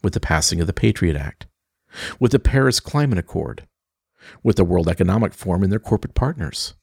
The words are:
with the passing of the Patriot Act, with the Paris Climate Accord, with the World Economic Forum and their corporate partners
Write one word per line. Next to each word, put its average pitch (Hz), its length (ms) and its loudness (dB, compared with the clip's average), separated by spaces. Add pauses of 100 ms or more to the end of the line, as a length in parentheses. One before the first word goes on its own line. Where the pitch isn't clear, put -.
with 101 100 0
the 92 80 -2
passing 82 400 0
of 82 60 2
the - 80 -4
Patriot 92 420 0
Act, 71 300 -10 (720)
with 123 120 4
the 135 60 4
Paris 135 420 2
Climate 139 380 0
Accord, - 480 -8 (760)
with 110 140 2
the 92 80 4
World 85 240 2
Economic 95 460 0
Forum 92 280 -2
and 95 80 2
their 107 80 0
corporate - 360 -4
partners - 680 -4